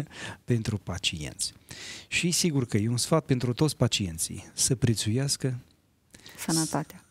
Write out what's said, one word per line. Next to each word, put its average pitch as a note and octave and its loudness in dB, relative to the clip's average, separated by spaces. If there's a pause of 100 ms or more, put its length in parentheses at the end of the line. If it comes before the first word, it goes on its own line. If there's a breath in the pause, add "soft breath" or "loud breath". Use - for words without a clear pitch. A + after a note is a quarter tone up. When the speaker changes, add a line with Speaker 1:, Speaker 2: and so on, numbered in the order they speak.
(140)
Speaker 1:
<laughs> - -14
pentru A2 0
pacienți. - -6 (540 loud breath)
Și - 0
sigur C#3+ 2
că A2+ 0
e G#2 4
un B2 0
sfat D#3+ 2
pentru B2 2
toți D3+ 2
pacienții, F2+ 0
să - 2
prețuiască B2 0 (800 loud breath)
Speaker 2:
Sănătatea. - -2